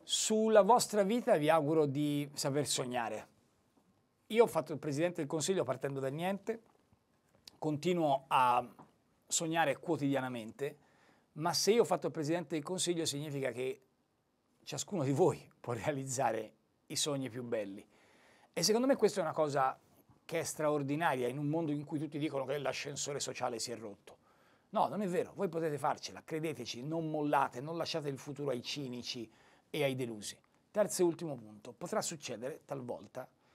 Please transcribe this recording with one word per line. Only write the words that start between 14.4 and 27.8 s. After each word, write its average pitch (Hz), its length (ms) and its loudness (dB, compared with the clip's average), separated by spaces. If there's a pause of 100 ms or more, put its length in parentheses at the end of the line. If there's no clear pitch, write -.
ciascuno 147 400 -4
di 135 100 2
voi 143 460 2
può - 140 -6
realizzare 123 800 -2 (340)
i 151 100 -6
sogni 135 320 -2
più 120 140 -8
belli. 104 420 -4 (680)
E 175 100 -4
secondo 226 240 2
me 277 100 6
questa 196 240 2
è - 20 2
una 156 100 -2
cosa 143 440 2 (480)
che 165 160 -4
è - 20 0
straordinaria 147 840 0
in 127 120 -4
un 147 100 -2
mondo 156 240 0
in 147 140 -4
cui 160 120 -4
tutti 147 200 -6
dicono 139 260 -2
che 135 140 -2
l'ascensore 139 600 -4
sociale 123 400 -4
si 113 120 -6
è 117 80 -8
rotto. 107 380 -16 (540)
No, 190 180 2
non 160 120 -4
è 214 60 -2
vero, 170 300 -2
voi 190 120 -2
potete 160 300 -2
farcela, 151 440 -4
credeteci, 156 600 -6
non 160 260 -4
mollate, 147 540 0
non 165 160 -6
lasciate 151 320 -4